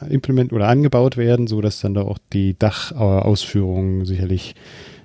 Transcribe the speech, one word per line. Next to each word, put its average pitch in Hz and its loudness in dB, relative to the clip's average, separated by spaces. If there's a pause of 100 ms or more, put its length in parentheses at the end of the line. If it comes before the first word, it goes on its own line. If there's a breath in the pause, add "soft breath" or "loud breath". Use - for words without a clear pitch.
implement-, 127 0
oder 107 2
angebaut 131 2
werden, 120 2
so 107 -2
dass 104 -2
dann 101 -2
da 101 0
auch 98 -4 (160)
die 95 0
Dachausführung 98 0
sicherlich, 92 -4 (500 loud breath)